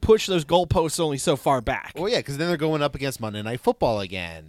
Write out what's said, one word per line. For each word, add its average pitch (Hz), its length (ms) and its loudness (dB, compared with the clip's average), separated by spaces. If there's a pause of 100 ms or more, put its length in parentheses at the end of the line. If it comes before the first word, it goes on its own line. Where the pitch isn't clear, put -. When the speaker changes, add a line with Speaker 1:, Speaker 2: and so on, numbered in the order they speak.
Speaker 1:
push 220 260 6
those 180 160 2
goalposts 170 560 2
only 151 200 0
so 147 180 2
far 135 240 2
back. 113 360 -6
Speaker 2:
Well, 180 120 -4
yeah, 214 140 0
'cause 139 160 -8
then 160 100 -2
they're 175 80 0
going 156 240 0
up 147 140 0
against 135 260 -4
Monday 104 220 -6
Night 117 180 -6
Football 127 400 0
again. 85 480 -8